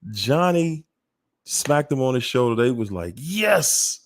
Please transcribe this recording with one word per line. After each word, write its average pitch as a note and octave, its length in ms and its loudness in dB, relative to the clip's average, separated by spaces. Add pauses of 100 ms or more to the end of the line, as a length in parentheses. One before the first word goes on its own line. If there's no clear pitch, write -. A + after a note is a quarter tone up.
(100)
Johnny D#3+ 720 0 (600)
smacked D3 480 0
him C3+ 80 0
on C3 140 2
his B2 100 0
shoulder. A#2+ 380 2
They B2 80 4
was A2+ 220 -4
like, F2 240 -6
Yes. F#3 880 0